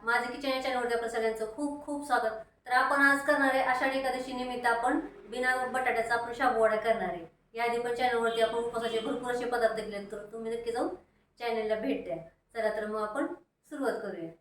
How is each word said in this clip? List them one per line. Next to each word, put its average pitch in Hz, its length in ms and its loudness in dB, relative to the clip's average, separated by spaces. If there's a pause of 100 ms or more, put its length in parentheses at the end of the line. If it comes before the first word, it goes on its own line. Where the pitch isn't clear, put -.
माझे 240 280 0
किचन - 160 -4
या 262 140 0
चॅनलवरती 247 320 0
आपलं 233 140 -2
सगळ्यांचं 220 480 -2
खूप 294 280 -4
खूप 285 220 -6
स्वागत. 220 320 0 (280)
तर 247 60 -2
आपण 269 280 4
आज 277 260 6
करणार 277 280 4
आहे, 269 80 4
आषाढी 269 360 2
एकादशी 254 340 -2
निमित्त 247 340 -4
आपण 240 340 2 (300)
बिना 254 260 0 (100)
बटाट्याचा 233 480 0
आपण 233 180 -2
शाबू 247 280 2
वडा 220 160 6
करणार 214 320 2
आहे. 175 160 -6 (300)
याआधी 233 240 0
पण 240 160 0
चॅनलवरती 233 460 2
आपण 226 140 4
उपवासाचे 226 460 -2
भरपूर 247 320 -4
असे 247 120 -2
पदार्थ 220 360 2
केले, 202 320 -6
तर 208 200 -10
तुम्ही 226 200 -6
नक्की 233 200 -4
जाऊन 285 160 0 (520)
चॅनलला 226 340 0
भेट 269 300 -2
द्या. 175 120 -4 (380)
चला 214 220 0
तर 214 100 -4
मग 214 140 -4
आपण 277 260 -2 (460)
सुरुवात 262 300 -2
करूया. 185 280 -8 (100)